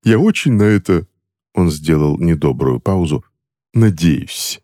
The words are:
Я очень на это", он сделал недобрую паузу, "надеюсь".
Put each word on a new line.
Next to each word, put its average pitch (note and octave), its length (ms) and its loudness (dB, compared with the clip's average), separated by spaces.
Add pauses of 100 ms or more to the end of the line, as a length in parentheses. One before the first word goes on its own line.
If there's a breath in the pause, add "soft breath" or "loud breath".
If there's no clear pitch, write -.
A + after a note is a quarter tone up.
Я A2 160 4
очень F3+ 340 0
на G#2 100 2
это", G2 440 0 (460)
он F2 160 0
сделал D2+ 480 0
недобрую C#2 640 -2
паузу, E2+ 440 -4 (500)
"надеюсь". E2 880 0